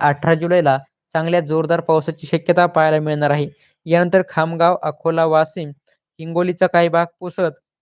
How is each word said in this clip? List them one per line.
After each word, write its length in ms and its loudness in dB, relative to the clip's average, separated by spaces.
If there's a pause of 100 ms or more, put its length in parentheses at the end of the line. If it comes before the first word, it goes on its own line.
अठरा 320 2
जुलैला 460 2 (340)
चांगल्या 260 0
जोरदार 420 -2
पावसाची 460 -2
शक्यता 380 2
पाहायला 340 2
मिळणार 300 -2
आहे. 180 0 (380)
यानंतर 440 2
खामगाव, 540 0
अकोला, 420 -2
वाशिम, 460 -2 (480)
हिंगोलीचा 480 -2
काही 220 2
भाग, 160 0 (140)
पुसद, 320 -4 (300)